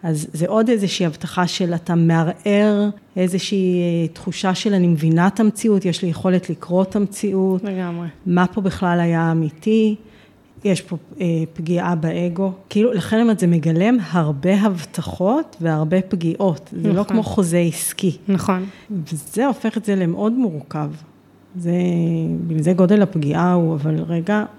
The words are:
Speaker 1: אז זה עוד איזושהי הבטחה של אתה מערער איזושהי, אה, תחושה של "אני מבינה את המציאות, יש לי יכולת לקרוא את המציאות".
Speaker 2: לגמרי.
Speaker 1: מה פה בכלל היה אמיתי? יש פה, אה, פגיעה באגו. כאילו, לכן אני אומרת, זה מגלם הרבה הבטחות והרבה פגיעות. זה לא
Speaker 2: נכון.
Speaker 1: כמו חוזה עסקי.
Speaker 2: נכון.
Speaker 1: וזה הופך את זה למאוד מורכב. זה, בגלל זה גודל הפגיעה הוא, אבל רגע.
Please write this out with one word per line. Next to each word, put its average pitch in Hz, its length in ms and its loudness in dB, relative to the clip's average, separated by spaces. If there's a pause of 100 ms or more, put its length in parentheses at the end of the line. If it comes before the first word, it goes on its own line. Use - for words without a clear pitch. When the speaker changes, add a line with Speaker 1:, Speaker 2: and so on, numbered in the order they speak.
Speaker 1:
אז 156 300 -2
זה 160 160 -2
עוד 220 200 2
איזושהי 196 380 0
הבטחה 175 400 -2
של 175 280 -2
אתה 170 200 -4
מערער 202 920 2 (280)
איזושהי, 185 640 0
אה, 170 340 0
תחושה 185 400 -4
של 202 200 0
"אני 180 120 4
מבינה 165 400 4
את 196 140 0
המציאות, 214 440 2
יש 175 180 -2
לי 180 60 -2
יכולת 180 420 -2
לקרוא 175 320 -2
את 190 140 -2
המציאות". 190 680 0
Speaker 2:
לגמרי. 175 440 -6 (180)
Speaker 1:
מה 180 200 4
פה 196 140 -4
בכלל 175 400 0
היה 165 300 0
אמיתי? 214 640 0 (680)
יש 196 160 2
פה, - 160 -10 (240)
אה, 185 60 -2 (280)
פגיעה 175 400 -2
באגו. 170 580 -2 (160)
כאילו, 220 240 2
לכן 214 240 -2
אני 226 60 4
אומרת, 220 160 2
זה 185 80 2
מגלם 170 500 2 (140)
הרבה 156 440 0
הבטחות 196 1040 -2
והרבה 160 420 2
פגיעות. 170 680 -2 (120)
זה 208 60 2
לא 185 60 2
Speaker 2:
נכון. 202 100 0
Speaker 1:
כמו 220 180 0
חוזה 175 360 0
עסקי. 170 580 -2 (120)
Speaker 2:
נכון. 190 380 0 (240)
Speaker 1:
וזה 175 560 -4
הופך 233 300 -2
את 214 80 -6
זה 202 100 0
למאוד 190 380 0
מורכב. 156 580 -4 (680)
זה, 170 160 -2 (720)
בגלל 160 160 -2
זה 170 100 2
גודל 185 300 6
הפגיעה 165 500 0
הוא, 165 220 2
אבל 156 200 -2 (140)
רגע. 175 360 -2 (140)